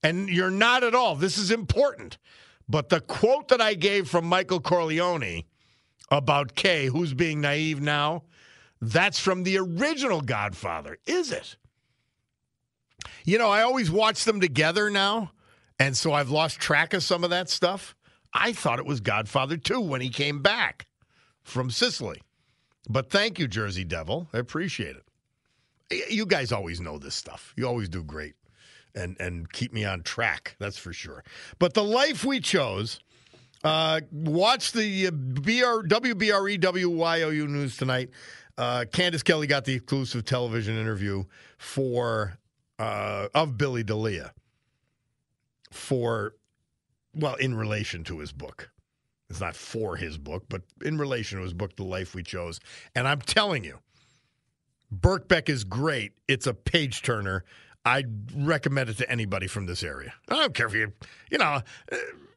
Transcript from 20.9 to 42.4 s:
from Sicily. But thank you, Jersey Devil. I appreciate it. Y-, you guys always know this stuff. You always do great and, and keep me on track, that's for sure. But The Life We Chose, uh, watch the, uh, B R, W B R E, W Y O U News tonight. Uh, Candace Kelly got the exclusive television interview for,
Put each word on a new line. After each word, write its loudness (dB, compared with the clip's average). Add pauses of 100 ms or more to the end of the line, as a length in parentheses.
from -2
Sicily. -2 (680)
But -2
thank 2
you, 0
Jersey -4
Devil. -4
I -2
appreciate -4
it. -20 (880)
Y-, -4
you 0
guys 0
always -4
know -8
this -10
stuff. -14
You -2
always -2
do -6
great -12 (600)
and, -6
and -8
keep -10
me -2
on -4
track, -2
that's -6
for -12
sure. -14 (340)
But 4
The 6
Life 2
We 2
Chose, 0 (640)
uh, 4 (100)
watch 4
the, 0
uh, 2
B 2
R, 2
W 2
B 2
R 4
E, -2
W 2
Y 2
O 0
U -2
News -2
tonight. -2 (460)
Uh, 0
Candace 0
Kelly -6
got 0
the -4
exclusive -6
television -4
interview -4 (340)
for, -2 (400)